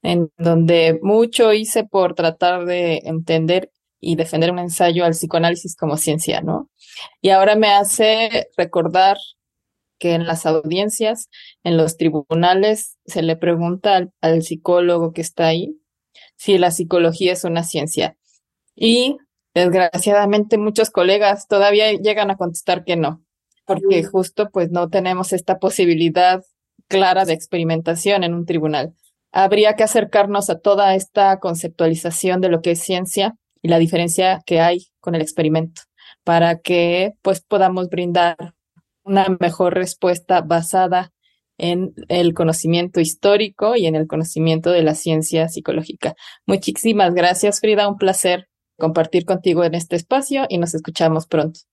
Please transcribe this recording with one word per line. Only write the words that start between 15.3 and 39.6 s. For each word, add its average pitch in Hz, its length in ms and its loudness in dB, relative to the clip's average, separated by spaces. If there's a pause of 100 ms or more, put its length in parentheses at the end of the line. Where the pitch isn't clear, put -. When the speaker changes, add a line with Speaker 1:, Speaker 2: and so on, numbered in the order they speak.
Speaker 1:
ahí 185 300 -2 (600)
si 202 220 0
la 175 120 2
psicología 170 640 0
es 180 100 -6
una 170 220 -4
ciencia. - 520 -6 (600)
Y 247 400 2 (380)
desgraciadamente 202 1000 2
muchos 214 340 0
colegas 202 580 0
todavía 208 440 2
llegan 208 380 -2
a 196 60 -4
contestar 175 480 -4
que 175 100 -2
no, 160 300 -4 (420)
porque 190 360 0
Speaker 2:
Mm. - 100 -8
Speaker 1:
justo, 196 400 -2
pues, 180 180 -2
no 175 180 -2
tenemos 185 440 -2
esta 185 260 -2
posibilidad 180 840 2 (420)
clara 185 380 2
de 170 80 -2
experimentación 170 880 -2
en 170 120 -2
un 170 120 -6
tribunal. 156 460 -4 (400)
Habría 202 420 2
que 220 80 0
acercarnos 208 640 0
a 190 120 -4
toda 196 340 4
esta 190 460 2
conceptualización 170 1000 -2
de 185 100 2
lo 165 120 0
que 180 80 0
es 165 100 -2
ciencia 190 540 -4 (280)
y 165 60 -4
la 165 120 4
diferencia 170 640 0
que 165 140 2
hay 175 260 0 (140)
con 170 160 -6
el 160 60 -2
experimento, 160 600 -2 (400)
para 170 380 2
que, 175 600 0
pues, 190 200 -2
podamos 185 500 0
brindar 175 460 0 (680)
una 190 360 0
mejor 175 340 0